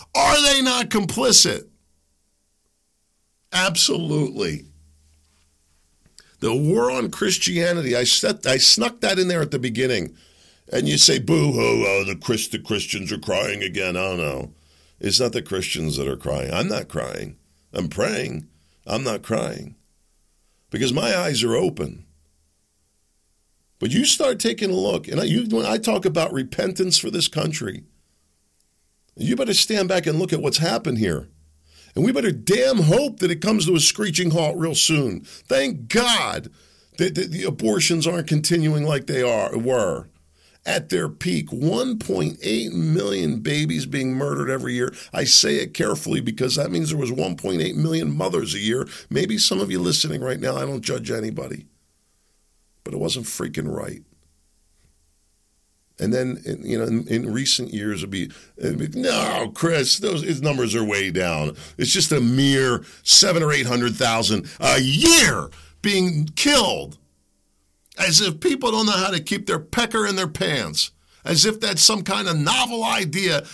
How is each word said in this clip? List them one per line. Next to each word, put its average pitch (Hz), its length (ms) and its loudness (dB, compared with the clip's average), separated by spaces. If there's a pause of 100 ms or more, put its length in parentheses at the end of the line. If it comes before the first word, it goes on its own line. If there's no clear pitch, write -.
(160)
Are 294 260 4
they 277 200 4
not 247 260 0
complicit? 214 800 2 (1800)
Absolutely. 151 1120 0 (1800)
The 113 160 0
war 202 340 2
on 247 220 -2
Christianity, 170 840 0
I 123 80 2
set, - 420 0
I 131 120 2
snuck 233 460 4
that 196 180 2
in 180 80 2
there 170 140 0
at 147 100 -4
the 135 80 -2
beginning. 120 560 0 (560)
And 143 160 0
you 147 100 2
say, 131 220 6
"Boo-hoo, 117 680 4
oh, 98 180 2
the 95 120 -4
Christ-, 107 340 -2
the 107 80 -4
Christians 101 540 -4
are 107 60 -6
crying 101 440 -2
again." 92 340 -2
Oh, 92 200 -2
no. 71 380 -4 (440)
It's 101 220 0
not 120 100 2
the 110 120 -4
Christians 80 560 -4
that 69 100 -4
are 65 80 -4
crying. 69 360 -4
I'm 90 140 -2
not 104 220 -4
crying. - 480 -8 (360)
I'm 92 140 -4
praying. 123 600 -4 (360)
I'm 127 200 -4
not 110 180 -4
crying. - 540 -6 (960)
Because 120 220 0
my 196 220 0
eyes 156 300 0
are 113 100 2
open. - 520 -2 (1700)
But 117 120 -2
you 262 160 2
start 262 340 2
taking 214 300 -2
a 185 40 0
look, 185 320 0
and - 140 -2
I, - 40 0
you, 240 200 0 (100)
when 226 120 0
I 226 100 0
talk 220 300 0
about 160 260 0
repentance 185 640 -2
for - 120 -6
this - 180 -2
country, - 560 -6 (1300)
you 233 220 -2
better 233 160 -2
stand 202 360 2
back 180 180 0
and 151 120 0
look 185 140 0
at 156 80 -2
what's 143 180 0
happened 160 380 0
here. 87 320 -2 (640)
And 160 120 2
we 254 40 4
better 247 220 2
damn 220 460 2
hope 214 420 4
that 180 100 2
it 160 120 -4
comes 202 240 2
to 180 80 4
a 160 60 4
screeching 175 500 2
halt 156 260 2
real 165 180 -2
soon. 143 500 2
Thank 233 640 -2
God 180 600 0 (480)
that, 175 200 0
that 170 160 -2
the 185 100 -6
abortions 180 640 0
aren't 170 220 -2
continuing 156 560 2
like 143 220 -2
they 131 140 -2
are, 110 380 0
were. 113 500 0 (560)
At 160 260 -4
their 170 180 0
peak, 156 420 -4
one 220 480 0
point - 420 -2
eight 110 320 -2
million 165 680 0
babies 151 440 -2
being 131 300 -4
murdered 139 340 -2
every 131 260 -4
year. 123 200 -2 (180)
I - 120 -2
say - 320 4
it - 180 -4
carefully - 460 -2
because 127 340 -2
that 143 160 0
means 165 200 -2
there 156 100 -2
was 120 100 -2
one 131 260 -2
point 95 240 -2
eight 90 140 -2
million 160 420 0
mothers 170 380 -2
a 101 60 -6
year. 117 260 -2 (240)
Maybe 208 280 0
some 190 200 2
of 190 140 -2
you 180 80 0
listening 156 400 0
right 127 180 -4
now, 131 160 -2
I 135 60 -4
don't 135 200 -4
judge 113 300 -6
anybody. - 560 -6 (1200)
But - 100 -10
it 98 60 -4
wasn't - 260 -4
freaking - 500 -6
right. - 280 -10 (1900)
And 107 160 0
then, 127 320 -2
in, - 160 -8
you 113 160 -2
know, 113 60 0
in, 113 240 -2
in 113 240 -2
recent 127 420 -2
years, 104 240 -4
it'd 98 120 -8
be, 98 200 -6 (260)
it'd - 360 -4
be, - 80 -6
"No, - 560 -2
Chris, 156 420 2
those, 190 240 -2
his 139 200 -2
numbers 127 340 0
are 110 80 0
way 101 260 0
down. 82 460 -2 (200)
It's - 140 0
just 180 220 2
a 143 80 4
mere 131 640 2 (180)
seven 180 400 6
or 151 100 2
eight 139 140 0
hundred 120 300 0
thousand 113 520 2 (120)
a 131 180 4
year 156 720 4 (320)
being 180 440 2 (100)
killed." 151 640 2 (1000)
As 185 240 4
if 165 180 -2
people 269 300 0
don't 214 160 2
know 208 60 2
how 190 180 0
to 175 100 -2
keep 220 260 -4
their 170 120 0
pecker 226 480 -2
in 196 100 0
their 185 100 0
pants. 147 640 -2 (340)
As 165 180 4
if 220 160 0
that's 202 220 0
some 214 200 4
kind 196 240 -2
of 165 120 0
novel 233 440 0
idea 190 600 0 (120)